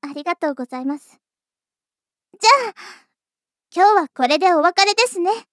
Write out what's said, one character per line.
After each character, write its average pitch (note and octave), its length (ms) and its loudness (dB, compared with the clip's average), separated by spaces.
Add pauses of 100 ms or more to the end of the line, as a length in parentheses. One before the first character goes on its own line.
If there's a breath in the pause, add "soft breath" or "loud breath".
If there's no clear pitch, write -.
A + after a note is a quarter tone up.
あ D4 120 -14
り D4 100 -14
が F4 120 -4
と D4+ 160 -4
う - 20 -6
ご B3 100 -10
ざ B3+ 160 -12
い B3+ 60 -6
ま C#4+ 120 -4
す。 - 220 -20 (1160)
じ G#4 80 0 (200)
ゃ G#4 40 -6
あ、 - 40 -20 (960 loud breath)
今 F4+ 200 2
日 - 100 4
は C#4 60 -6
こ - 180 -4
れ D4 120 0
で F4+ 140 2
お D#4+ 100 2
別 F4+ 220 2
れ G4+ 100 0
で A4 120 0
す G4 140 -8
ね。 F4 100 0 (220)